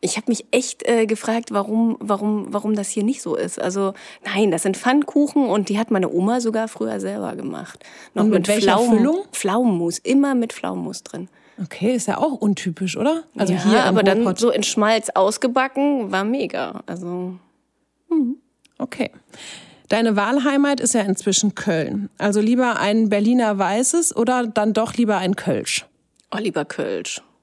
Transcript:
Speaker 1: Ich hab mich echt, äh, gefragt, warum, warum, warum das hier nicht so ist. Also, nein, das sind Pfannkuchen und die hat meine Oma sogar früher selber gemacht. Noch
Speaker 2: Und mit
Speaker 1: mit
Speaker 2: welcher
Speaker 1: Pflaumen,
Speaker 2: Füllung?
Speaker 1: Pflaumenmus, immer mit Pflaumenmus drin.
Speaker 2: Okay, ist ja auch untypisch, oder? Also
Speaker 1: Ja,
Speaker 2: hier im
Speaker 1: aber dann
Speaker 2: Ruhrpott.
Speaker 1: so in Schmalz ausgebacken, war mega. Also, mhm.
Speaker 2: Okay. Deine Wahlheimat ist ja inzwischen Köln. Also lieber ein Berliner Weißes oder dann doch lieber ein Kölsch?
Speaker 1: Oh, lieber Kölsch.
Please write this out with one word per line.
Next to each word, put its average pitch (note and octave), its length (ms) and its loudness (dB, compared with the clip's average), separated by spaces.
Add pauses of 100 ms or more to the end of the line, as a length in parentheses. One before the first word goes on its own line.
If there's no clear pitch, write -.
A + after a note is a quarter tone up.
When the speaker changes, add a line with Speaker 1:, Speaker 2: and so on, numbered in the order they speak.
Speaker 1:
Ich - 160 -2
hab A3 120 -6
mich A#3 240 -2
echt, - 360 -2
äh, A3+ 180 4
gefragt, A3 440 -4
warum, G#3+ 500 0
warum, G#3 500 -2
warum G#3 260 -2
das G3 140 -4
hier G#3+ 120 -2
nicht A#3+ 200 -2
so E3 120 -4
ist. - 260 -4
Also, G3 320 -2 (320)
nein, G3+ 280 2
das D#3+ 100 0
sind - 140 0
Pfannkuchen C#4+ 680 2
und G3+ 220 0
die G3+ 100 0
hat A3+ 120 -2
meine F3+ 200 2
Oma G#3 300 2
sogar A3 280 -2
früher A3 320 -6
selber G3 340 -6
gemacht. - 500 -12 (300)
Noch G#3 100 2
Speaker 2:
Und G#3+ 60 6
mit F#3+ 100 2
Speaker 1:
mit F3+ 80 -4
Speaker 2:
welcher G#3 140 2 (160)
Speaker 1:
Pflaumen, A#3 200 4
Speaker 2:
Füllung? D4 200 4 (140)
Speaker 1:
Pflaumenmus, F#3 680 0
immer C#4 380 2
mit A#3 160 -2
Pflaumenmus F3+ 500 -8
drin. F3 260 -12 (320)
Speaker 2:
Okay, G3+ 360 -2
ist - 100 -2
ja - 120 -2
auch D4+ 160 0
untypisch, F#3+ 640 -2
oder? D#4+ 240 0 (140)
Also F#3 180 0
Speaker 1:
Ja, F3+ 100 -2
Speaker 2:
hier A3 140 6
im B3+ 60 4
Speaker 1:
aber A3 180 4
dann G3 160 4
Speaker 2:
Ruhrpott. G#3+ 200 0
Speaker 1:
so A#3 120 4
in - 120 0
Schmalz G#3+ 520 2
ausgebacken, B3+ 960 2
war F#3+ 100 0
mega. - 640 -4
Also, F3+ 480 -8 (760)
mhm. C#4+ 260 2 (420)
Speaker 2:
Okay. - 320 -4 (800)
Deine A3 280 2
Wahlheimat C#4 640 2
ist A#3+ 140 0
ja A#3 60 4
inzwischen G3 540 0
Köln. G3 640 -2
Also G#3 220 2
lieber A#3+ 380 2
ein G#3+ 300 2
Berliner G#3+ 500 4
Weißes A#3 560 0
oder A#3+ 320 0
dann G#3+ 260 0
doch A3 220 0
lieber G#3+ 220 2
ein F#3 180 0
Kölsch? - 520 -4 (460)
Speaker 1:
Oh, G3+ 60 -6
lieber F3+ 260 -2
Kölsch. - 580 -6 (200)